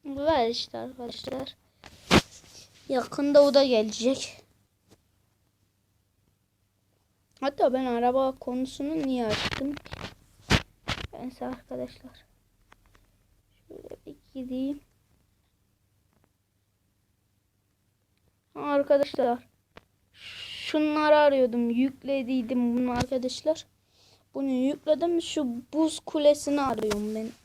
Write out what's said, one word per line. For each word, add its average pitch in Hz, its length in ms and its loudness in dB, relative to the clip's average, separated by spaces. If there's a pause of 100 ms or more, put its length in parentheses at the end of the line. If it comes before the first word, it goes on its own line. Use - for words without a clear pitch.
Var 277 420 2
işte 240 300 -6
arkadaşlar. 254 760 -10 (1300)
Yakında 285 540 4
o 285 100 6
da 277 100 8
gelecek. 226 800 0 (3000)
Hatta 285 340 2
ben 262 120 0
araba 254 540 2
konusunu 262 600 -4
niye 262 240 -2
açtım 269 500 -4
ki? - 80 -18 (1300)
Neyse 247 320 -10
arkadaşlar. 254 800 -12 (1400)
Şöyle - 380 -18
bir - 100 -16 (180)
gideyim. 262 480 -6 (3750)
Ha, 277 80 -12
arkadaşlar. 285 840 0 (1200)
Şunları 302 500 4
arıyordum. 254 520 4
Yüklediydim 247 1080 -2
bunu 247 140 0
arkadaşlar. 254 720 -2 (680)
Bunu 269 160 -4
yükledim. 294 720 0
Şu 254 400 -4 (120)
buz 311 260 0
kulesini 294 640 2
arıyorum 214 540 -2
ben. 220 160 -6 (140)